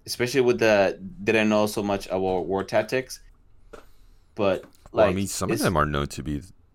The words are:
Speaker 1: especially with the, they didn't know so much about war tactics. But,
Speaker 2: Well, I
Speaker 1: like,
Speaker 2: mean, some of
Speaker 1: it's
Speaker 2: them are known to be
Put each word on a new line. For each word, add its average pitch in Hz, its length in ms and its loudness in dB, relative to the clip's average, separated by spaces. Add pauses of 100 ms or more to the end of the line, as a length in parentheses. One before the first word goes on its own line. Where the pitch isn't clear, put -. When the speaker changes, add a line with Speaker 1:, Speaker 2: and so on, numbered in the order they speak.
Speaker 1:
especially 123 360 0
with 120 180 2
the, 101 400 4 (240)
they 110 80 0
didn't 110 180 2
know 107 160 4
so 104 160 -4
much 101 240 -4
about 92 400 -2
war 95 180 -2
tactics. 117 560 -4 (1160)
But, 98 300 0 (260)
Speaker 2:
Well, 113 140 4
I - 20 6
Speaker 1:
like, 92 80 0
Speaker 2:
mean, 98 120 -2
some 92 220 -4
of 170 60 0
Speaker 1:
it's 302 80 -2
Speaker 2:
them 117 120 0
are 76 120 4
known 71 220 -2
to - 120 -10
be 71 220 -6 (320)